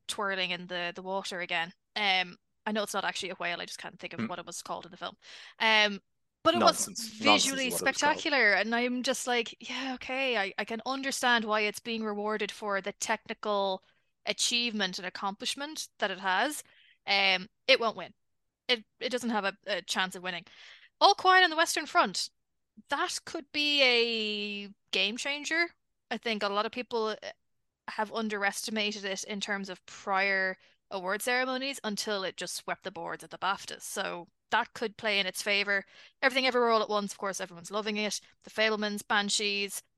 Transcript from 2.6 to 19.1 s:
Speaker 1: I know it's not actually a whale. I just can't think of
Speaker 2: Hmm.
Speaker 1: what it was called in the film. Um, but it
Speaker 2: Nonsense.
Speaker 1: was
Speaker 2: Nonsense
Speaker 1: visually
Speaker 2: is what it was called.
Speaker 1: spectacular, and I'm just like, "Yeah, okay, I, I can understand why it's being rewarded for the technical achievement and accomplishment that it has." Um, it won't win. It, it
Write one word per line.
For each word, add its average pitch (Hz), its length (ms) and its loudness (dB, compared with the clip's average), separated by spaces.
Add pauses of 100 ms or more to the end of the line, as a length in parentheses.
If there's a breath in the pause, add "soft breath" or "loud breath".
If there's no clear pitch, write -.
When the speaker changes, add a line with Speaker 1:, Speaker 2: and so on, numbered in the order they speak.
Speaker 1:
I 214 60 -2
know 214 120 0
it's - 100 -6
not 185 120 -2
actually 175 260 -4
a 185 40 -8
whale. 175 260 -4
I 175 40 -8
just - 140 -14
can't 175 200 -14
think 175 140 -12
of - 80 -8
Speaker 2:
Hmm. 220 60 -4
Speaker 1:
what - 120 -8
it 170 60 -12
was - 160 -12
called - 240 -8
in 175 60 -18
the 180 60 -20
film. 190 180 -10 (440 loud breath)
Um, 214 420 4 (420)
but 330 120 6
it 226 60 4
Speaker 2:
Nonsense. - 500 2
Speaker 1:
was - 80 -16
Speaker 2:
Nonsense 269 460 4
Speaker 1:
visually - 20 0
Speaker 2:
is 233 60 -2
what - 80 -2
it - 60 2
was 262 100 0
called. 294 280 2
Speaker 1:
spectacular, 254 280 4
and 208 220 2
I'm 247 280 0
just 262 240 -2
like, 240 320 0
"Yeah, 254 360 -8
okay, 254 420 -2
I, 196 200 0
I 208 80 -2
can 226 200 -6
understand 254 600 2
why 214 160 2
it's 208 180 -2
being 226 240 -4
rewarded 208 480 -2
for 202 300 -4
the 202 120 -6
technical 208 920 -2 (420)
achievement 214 760 0
and 180 80 -6
accomplishment 233 800 -6 (120)
that 202 120 0
it 185 80 -6
has." 196 440 0 (440 soft breath)
Um, 196 400 4 (200)
it 208 120 8
won't 226 180 0
win. 170 160 -12 (540)
It, 233 160 0 (160)
it - 120 -2